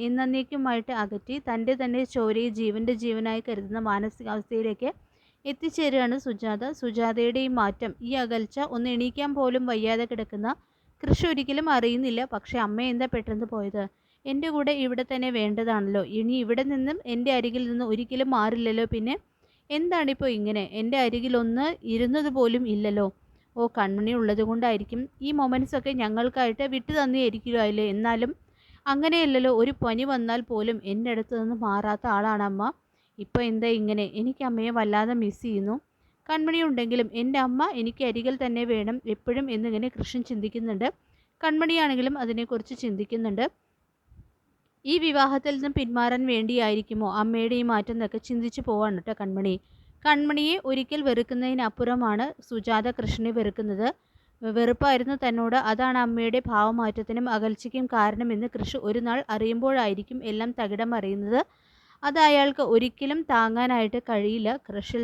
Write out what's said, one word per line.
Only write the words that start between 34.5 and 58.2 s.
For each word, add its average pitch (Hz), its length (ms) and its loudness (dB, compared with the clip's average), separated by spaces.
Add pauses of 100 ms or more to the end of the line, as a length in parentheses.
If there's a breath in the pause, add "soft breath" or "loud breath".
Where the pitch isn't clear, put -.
വല്ലാതെ 220 440 2
മിസ് 214 280 -2
ചെയ്യുന്നു. 208 320 -2 (520)
കൺമണി 320 360 0
ഉണ്ടെങ്കിലും 240 520 0
എൻ്റെ 254 240 0
അമ്മ 254 240 2 (120)
എനിക്ക് 233 300 -4
അരികിൽ 240 320 0
തന്നെ 240 280 -2
വേണം 226 320 0 (100)
എപ്പോഴും 240 440 -2
എന്നിങ്ങനെ 226 380 -2
കൃഷ്ണൻ - 360 -6
ചിന്തിക്കുന്നുണ്ട്. 220 640 -4 (520)
കൺമണിയാണെങ്കിലും 311 760 2
അതിനെക്കുറിച്ച് 233 580 -4
ചിന്തിക്കുന്നുണ്ട്. 220 680 -2 (1400)
ഈ 285 140 2
വിവാഹത്തിൽ 285 560 2
നിന്നും 277 220 -4
പിന്മാറാൻ 240 500 0
വേണ്ടിയായിരിക്കുമോ 220 880 0
അമ്മയുടെ 226 420 0
ഈ 240 120 0
മാറ്റം 226 280 0
എന്നൊക്കെ 220 260 -4
ചിന്തിച്ചു 233 400 -4
പോവാണ് 208 360 0
കേട്ടോ 220 160 -6
കൺമണി. 196 400 -2 (500 soft breath)
കൺമണിയെ 294 500 2 (100)
ഒരിക്കൽ 269 380 -2
വെറുക്കുന്നതിനപ്പുറമാണ് 247 1200 0 (180)
സുജാത 220 480 0
കൃഷ്ണനെ 226 400 -2
വെറുക്കുന്നത്. 208 540 -2 (580)
വെറുപ്പായിരുന്നു 247 760 2
തന്നോട്. 233 460 0
അതാണ് 254 360 0
അമ്മയുടെ 233 480 2
ഭാവമാറ്റത്തിനും 226 840 0
അകൽച്ചയ്ക്കും 220 560 -2
കാരണമെന്ന് 220 640 0